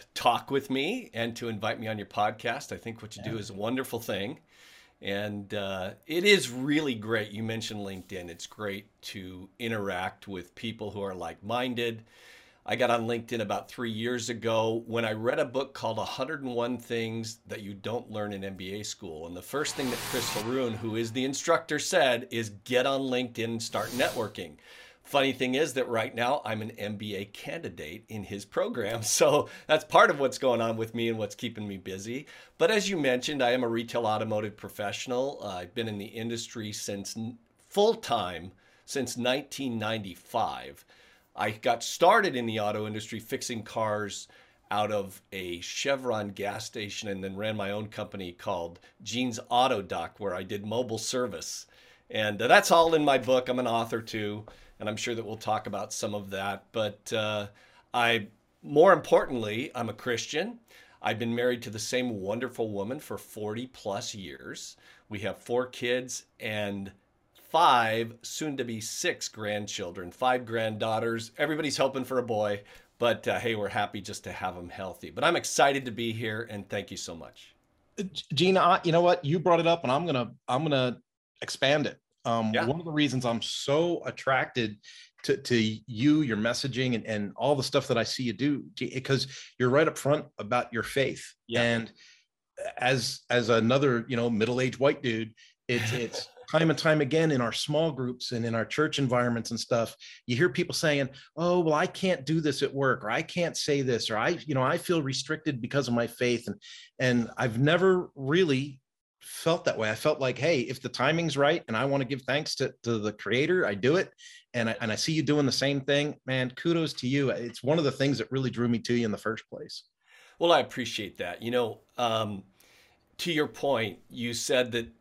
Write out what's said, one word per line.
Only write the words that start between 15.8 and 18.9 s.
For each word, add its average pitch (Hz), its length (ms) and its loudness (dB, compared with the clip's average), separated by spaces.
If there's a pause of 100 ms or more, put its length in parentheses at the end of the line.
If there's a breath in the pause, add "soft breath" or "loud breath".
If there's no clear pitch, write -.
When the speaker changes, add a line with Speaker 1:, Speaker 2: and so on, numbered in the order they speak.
Speaker 1:
a 101 80 -2
hundred 139 380 -6
and 127 120 -6
one 120 220 0
Things 113 680 -4
That 107 160 -10
You 101 120 -10
Don't 104 360 -6
Learn 104 220 -4
in 98 140 -8
M 98 100 -8
B 95 240 -8
A 104 60 -8
School. 80 420 -10